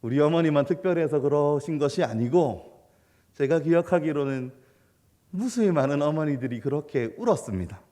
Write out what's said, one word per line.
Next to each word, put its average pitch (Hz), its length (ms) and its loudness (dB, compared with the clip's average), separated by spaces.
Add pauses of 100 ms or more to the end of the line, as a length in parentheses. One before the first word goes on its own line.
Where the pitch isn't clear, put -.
우리 120 180 -2
어머니만 151 460 4
특별해서 165 540 0
그러신 147 600 0
것이 147 240 0
아니고, 120 840 -2 (460)
제가 147 260 0
기억하기로는 147 920 0 (800)
무수히 220 400 0
많은 143 300 2
어머니들이 143 580 -2
그렇게 139 580 -4
울었습니다. 107 640 -2 (100)